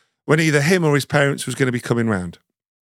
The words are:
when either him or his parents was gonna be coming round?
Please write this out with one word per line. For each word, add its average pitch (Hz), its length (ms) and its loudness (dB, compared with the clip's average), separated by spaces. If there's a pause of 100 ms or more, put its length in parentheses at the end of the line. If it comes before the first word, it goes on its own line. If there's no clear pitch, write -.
(260)
when 151 140 2
either 151 220 2
him 175 220 2
or 147 120 2
his 135 100 -2
parents 139 400 0
was 127 100 -8
gonna 127 160 -2
be 120 80 -4
coming 117 280 0
round? 90 320 -4 (460)